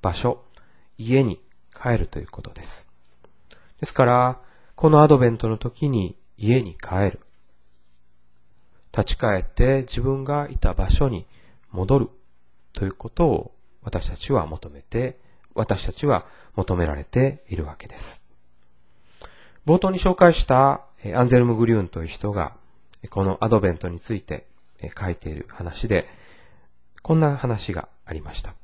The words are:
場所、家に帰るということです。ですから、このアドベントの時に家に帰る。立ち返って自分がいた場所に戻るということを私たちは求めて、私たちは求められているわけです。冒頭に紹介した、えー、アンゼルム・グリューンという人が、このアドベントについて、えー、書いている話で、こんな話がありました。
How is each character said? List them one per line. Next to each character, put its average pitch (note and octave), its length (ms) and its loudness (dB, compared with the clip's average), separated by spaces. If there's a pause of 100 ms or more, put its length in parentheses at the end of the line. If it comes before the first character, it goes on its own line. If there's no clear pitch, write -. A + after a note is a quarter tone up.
場 F2+ 140 -2
所、 - 280 -4 (540)
家 B2 260 2
に G#2+ 160 -2 (360)
帰 A#2+ 240 -2
る - 80 0
と - 120 -12
い - 40 -10
う - 60 -16
こ - 120 -16
と - 140 -16
で - 100 -18
す。 - 240 -18 (880)
で - 60 -6
す - 80 -10
か C3 140 4
ら、 B2 340 2 (340)
こ - 140 2
の D3+ 140 8
ア D3+ 60 8
ド D3 100 8
ベ B2 100 4
ン A2+ 80 0
ト A2+ 120 -4
の A2 100 -2
時 C#3 320 -4
に G2+ 260 -2 (200)
家 A2+ 240 2
に G2 140 -8
帰 F#2+ 380 -2
る。 - 80 -14 (1800)
立 - 180 0
ち - 20 -
返 G#2 240 0
っ - 40 -4
て C3 380 2
自 - 180 -6
分 C3+ 240 -2
が D3 260 -4
い C3+ 80 -6
た - 160 2
場 F#2+ 160 0
所 C#3+ 180 4
に G2+ 180 -6 (440)
戻 G2 300 0
る - 100 -4 (640)
と - 120 -4
い F#2+ 40 -2
う F#2+ 40 -6
こ - 180 -14
と E3+ 160 0
を G2 280 -2 (280)
私 - 260 -6
た - 80 -8
ち - 160 -6
は F#2 140 0
求 D#2 220 -12
め C#2+ 140 -20
て、 - 360 -6 (360)
私 G#2+ 320 -4
た - 60 -4
ち - 140 -6
は G2 200 0 (300)
求 F#2+ 180 -2
め F2 120 0
ら D2 100 -4
れ C#2+ 80 -10
て C3+ 440 -2
い F2+ 80 -8
る D#2+ 80 -6
わ D2 140 -14
け - 80 -18
で - 100 -18
す。 - 260 -16 (1400)
冒 E3 120 6
頭 F#3+ 120 0
に F#3 80 -4
紹 F3+ 160 2
介 F3 200 8
し - 120 0
た、 C3+ 360 4 (220)
え G#2 100 -8
ー、 - 40 0
ア B2+ 40 4
ン B2 60 4
ゼ B2 100 6
ル A#2+ 80 6
ム・ A#2+ 80 0
グ A2+ 120 2
リ A2+ 80 4
ュ A2 40 2
ー G2+ 40 0
ン F2 60 -6
と E2 140 -10
い - 20 -6
う - 40 -10
人 G#2 240 -8
が、 F2 240 -4 (540)
こ G2 140 -2
の F#2+ 160 -2
ア A2 80 -2
ド A2 120 4
ベ F#2 120 2
ン D#2+ 60 -6
ト F#2 100 -10
に E2+ 120 -10
つ - 140 -10
い F#2+ 60 -6
て、 - 260 -12 (340)
え - 80 -12
ー、 - 120 -14
書 F#2 100 -4
い E2 40 -4
て - 160 -12
い D#2 40 -10
る D2+ 140 -12
話 - 380 -10
で、 G2+ 220 0 (960)
こ D#3+ 120 0
ん D#3+ 60 4
な D3 160 2
話 A#2 360 -4
が E2+ 160 -8 (160)
あ - 80 -12
り D#2 80 -8
ま D2 140 -14
し - 80 -8
た。 - 220 -10